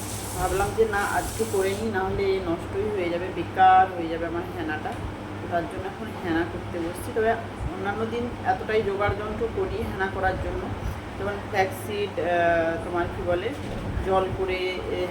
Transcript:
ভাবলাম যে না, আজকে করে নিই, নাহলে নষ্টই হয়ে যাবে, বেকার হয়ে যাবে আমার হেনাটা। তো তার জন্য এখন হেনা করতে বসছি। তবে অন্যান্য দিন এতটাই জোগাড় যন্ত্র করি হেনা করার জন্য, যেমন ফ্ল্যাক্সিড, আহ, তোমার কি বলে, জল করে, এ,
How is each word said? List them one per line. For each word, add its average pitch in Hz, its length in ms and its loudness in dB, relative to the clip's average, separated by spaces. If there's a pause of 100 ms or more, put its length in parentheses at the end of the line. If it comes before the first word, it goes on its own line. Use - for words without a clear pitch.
(360)
ভাবলাম 185 420 2
যে 226 80 8
না, 202 160 2 (160)
আজকে - 260 0 (100)
করে 190 160 4
নিই, 214 220 0
নাহলে 196 360 0 (200)
নষ্টই 196 480 -2
হয়ে 175 140 0
যাবে, 170 260 -2
বেকার 185 500 8 (100)
হয়ে 170 160 -2
যাবে 165 140 -2
আমার 170 200 -4 (120)
হেনাটা। 156 340 -4 (460)
তো - 140 -8
তার 170 100 2
জন্য - 260 -6
এখন 220 200 -8 (160)
হেনা 170 200 2 (100)
করতে 180 260 -6
বসছি। 170 360 -4
তবে 226 160 4 (420)
অন্যান্য 202 320 -2
দিন 233 180 -2 (220)
এতটাই 214 360 2
জোগাড় 202 340 2
যন্ত্র 214 400 -2
করি 196 220 0 (140)
হেনা 196 240 -2
করার 185 280 2
জন্য, 180 180 -4 (560)
যেমন 202 180 -2 (140)
ফ্ল্যাক্সিড, 202 680 0
আহ, 156 60 0 (600)
তোমার 175 280 0
কি - 140 -4
বলে, 180 220 0 (560)
জল 190 200 4 (120)
করে, 185 220 0 (360)
এ, 180 40 0 (120)